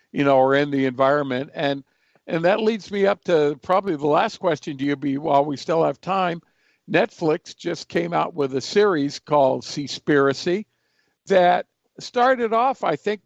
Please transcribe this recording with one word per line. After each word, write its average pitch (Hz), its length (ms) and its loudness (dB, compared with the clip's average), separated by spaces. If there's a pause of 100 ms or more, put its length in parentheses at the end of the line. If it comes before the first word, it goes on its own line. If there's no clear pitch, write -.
(120)
you 143 120 -2
know, 135 160 4
are 135 140 4
in 143 160 0
the 135 140 0
environment. 135 680 0
And, 139 300 -4 (420)
and 165 200 -4
that 214 140 2
leads 220 300 -2
me 196 160 0
up 202 180 -2
to 151 360 2
probably 190 360 -2
the 139 100 -6
last 170 320 0
question 156 400 -4
to 135 60 -6
you, 143 120 -2
be 139 220 -4
while 143 260 2
we 147 140 -4
still 160 260 -2
have 143 160 -4
time. 180 400 -4 (500)
Netflix 170 640 -2
just - 340 -10
came 170 260 -4
out 170 200 -2
with 139 200 -4
a 131 80 -2
series 180 560 0
called 131 460 2
Seaspiracy 147 1000 0 (640)
that 180 400 4 (320)
started 240 560 0
off, 247 280 0
I 165 140 -2
think, 208 300 -6